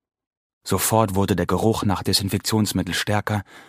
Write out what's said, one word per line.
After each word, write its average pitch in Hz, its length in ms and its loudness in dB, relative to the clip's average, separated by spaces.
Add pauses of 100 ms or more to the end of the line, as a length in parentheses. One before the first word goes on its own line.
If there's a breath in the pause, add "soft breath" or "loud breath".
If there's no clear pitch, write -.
(640)
Sofort 104 500 2
wurde 98 220 2
der 87 100 0
Geruch 104 380 2
nach 98 180 0
Desinfektionsmittel 98 920 -2
stärker 104 500 -2 (260 loud breath)